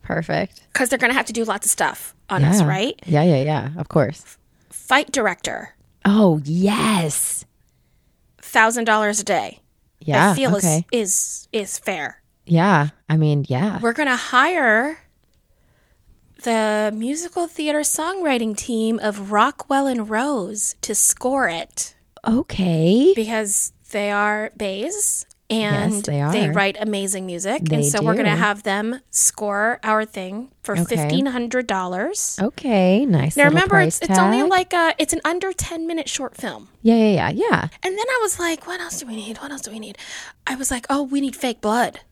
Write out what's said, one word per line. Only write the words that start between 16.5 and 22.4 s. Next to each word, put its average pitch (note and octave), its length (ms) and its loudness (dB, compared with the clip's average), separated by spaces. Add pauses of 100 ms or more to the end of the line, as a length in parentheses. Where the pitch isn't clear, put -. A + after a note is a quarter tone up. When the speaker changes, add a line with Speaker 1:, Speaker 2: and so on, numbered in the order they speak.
Speaker 2:
musical D#4+ 520 -4
theater D4+ 340 -2
songwriting D4 720 -2
team A3+ 460 -2
of G#3 300 -4
Rockwell C4+ 560 0
and A3+ 220 -4
Rose A3 720 -4
to - 140 -6
score B3+ 540 0
it. - 460 -8 (300)
Speaker 1:
Okay. A3 880 4